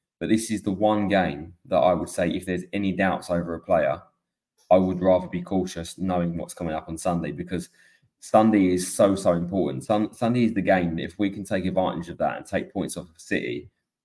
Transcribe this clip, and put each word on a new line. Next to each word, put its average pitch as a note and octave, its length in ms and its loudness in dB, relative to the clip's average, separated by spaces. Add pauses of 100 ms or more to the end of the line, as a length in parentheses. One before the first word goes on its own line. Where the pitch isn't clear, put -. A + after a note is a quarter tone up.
(200)
But E2 80 -4
this A2 220 2
is G#2 120 -4
the G2+ 100 -2
one G#2 360 2
game E2 460 -2 (120)
that F#2 120 0
I F2+ 160 4
would D#2+ 160 -2
say, F2 200 -2
if - 140 -4
there's F2+ 280 -4
any G2 200 -2
doubts F2+ 380 -2
over E2+ 240 -2
a E2 60 -10
player, D#2 420 0 (680)
I F#2 60 10
would F#2 240 2
rather F2+ 280 4
be F2+ 140 -6
cautious F2+ 560 -6
knowing F2 380 -2
what's - 180 -10
coming D#2+ 200 -6
up D#2+ 140 -8
on D#2+ 100 -8
Sunday, E2+ 340 -2
because F2 360 -8 (520)
Sunday G#2+ 540 6
is F2+ 180 -2
so, G2 220 4
so F#2+ 180 2
important. E2+ 520 -2
Sun-, G#2+ 300 0
Sunday A#2+ 300 2
is A2 100 2
the G2+ 80 0
game F2+ 340 2
that E2+ 80 -4
if - 140 -10
we G2+ 120 0
can G2 140 -8
take F#2 200 -2
advantage F2+ 440 -2
of F2 100 -12
that - 200 -2
and - 80 -14
take - 260 -4
points - 240 -4
off - 120 -10
of - 120 -20
City, - 500 -4 (340)